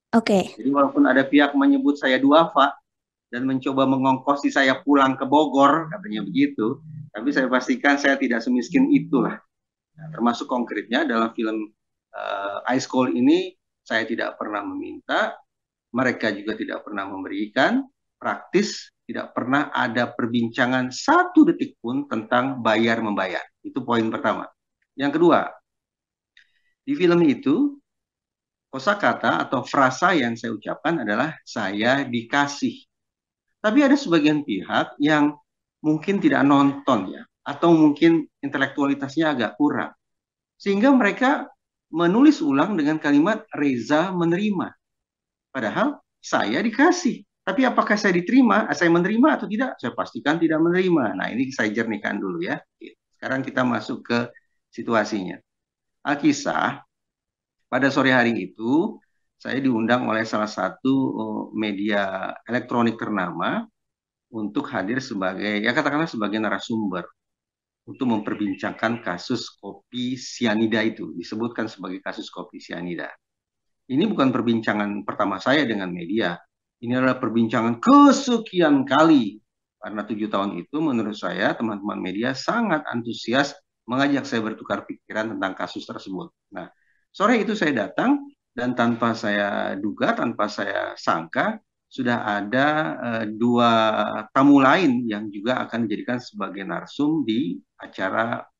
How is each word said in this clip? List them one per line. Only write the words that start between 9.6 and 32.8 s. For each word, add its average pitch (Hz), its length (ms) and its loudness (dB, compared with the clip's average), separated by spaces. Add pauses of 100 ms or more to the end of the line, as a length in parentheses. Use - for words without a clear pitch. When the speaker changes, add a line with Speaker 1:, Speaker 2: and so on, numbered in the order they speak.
Speaker 2:
Nah, - 160 -18
termasuk 117 320 -2
konkretnya 120 640 -2
dalam 113 240 0
film, 110 400 -6 (400)
eh, 101 640 -6
Ice 135 80 -2
Cold - 320 0
ini, 185 400 2 (240)
saya 113 240 -4
tidak 107 320 -6
pernah 107 240 -6
meminta, 95 720 -6 (640)
mereka 120 320 0
juga 104 320 -6
tidak 98 240 -8
pernah 101 240 -10
memberikan, 104 800 -2 (320)
praktis - 720 -2 (160)
tidak 113 240 -10
pernah 131 400 -2
ada 120 400 -2
perbincangan 120 800 -2
satu 320 560 4
detik - 320 -4
pun 135 240 -4
tentang 123 560 -2
bayar-membayar. 110 880 0 (160)
Itu 101 160 -8
poin 120 320 0
pertama. 101 320 -2 (480)
Yang 143 240 -2
kedua, 156 320 4 (1400)
di 135 80 -4
film 175 320 4
itu, 156 560 2 (880)
kosakata 160 720 0
atau - 240 -4
frasa 139 480 2
yang 120 240 0
saya 117 160 -8
ucapkan 139 480 -4
adalah 117 320 -2 (160)
"saya 113 560 0
dikasih". 127 720 -4 (840)